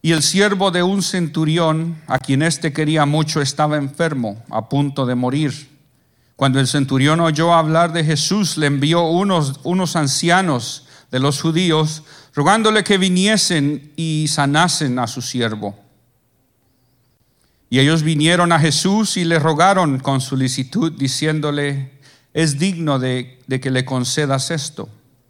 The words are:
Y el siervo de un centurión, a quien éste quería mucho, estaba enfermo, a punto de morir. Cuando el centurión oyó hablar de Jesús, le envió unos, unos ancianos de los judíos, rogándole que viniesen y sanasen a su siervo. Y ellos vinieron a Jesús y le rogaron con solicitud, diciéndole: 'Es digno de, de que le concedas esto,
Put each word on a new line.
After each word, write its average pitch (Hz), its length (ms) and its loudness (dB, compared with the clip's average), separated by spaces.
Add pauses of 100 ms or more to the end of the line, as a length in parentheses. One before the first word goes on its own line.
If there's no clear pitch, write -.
Y 160 100 2
el 156 100 2
siervo 196 480 2
de 175 120 0
un 190 200 0
centurión, 160 1040 -2
a 131 120 -2
quien 135 240 0
éste 160 320 -2
quería 156 320 0
mucho, 156 340 0
estaba 151 380 -2
enfermo, 135 720 -4
a 110 180 -6
punto 139 380 0
de 123 80 -2
morir. 131 560 -2 (680)
Cuando 139 240 2
el 127 60 2
centurión 139 540 2
oyó 165 340 2
hablar 160 400 2
de 165 100 0
Jesús, 160 540 0
le 151 80 0
envió 147 380 2
unos, 165 580 0
unos 180 340 -2
ancianos 160 920 0 (240)
de 127 100 -2
los 139 200 0
judíos, 156 640 0 (320)
rogándole 214 500 2
que 196 140 2
viniesen 180 1000 0
y 156 320 -2
sanasen 147 680 0
a 120 80 -2
su 120 160 -8
siervo. 107 560 -6 (1900)
Y 123 80 2
ellos 151 240 4
vinieron 165 500 2
a 165 60 4
Jesús 190 580 0
y 180 80 -2
le 165 140 2
rogaron 160 600 2
con 139 200 0
solicitud, 131 720 -2
diciéndole: 143 1000 -4 (420)
'Es 147 240 0
digno 165 400 0
de, 127 480 -4
de 131 140 -4
que 131 100 -4
le 127 140 0
concedas 131 680 -2
esto, 139 380 -8 (420)